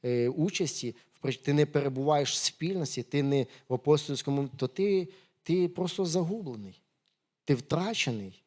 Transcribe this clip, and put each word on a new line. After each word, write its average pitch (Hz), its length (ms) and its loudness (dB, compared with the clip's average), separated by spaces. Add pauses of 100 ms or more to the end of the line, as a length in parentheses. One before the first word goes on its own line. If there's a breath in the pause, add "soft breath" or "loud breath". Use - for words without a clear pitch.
е, 123 260 2
участі, 147 640 -2 (180 loud breath)
в - 60 -20
при-, 135 140 -2
ти 143 200 -2
не 147 120 6
перебуваєш 139 680 0
в - 40 -2
спільності, 160 680 -2
ти 143 200 0
не 139 220 4 (240 loud breath)
в 127 40 0
апостольському, 143 840 0
то 127 100 -2
ти, 190 400 0 (360 loud breath)
ти 180 240 2
просто 175 380 -2
загублений, 165 760 -4 (640)
ти 143 100 4
втрачений 123 920 -4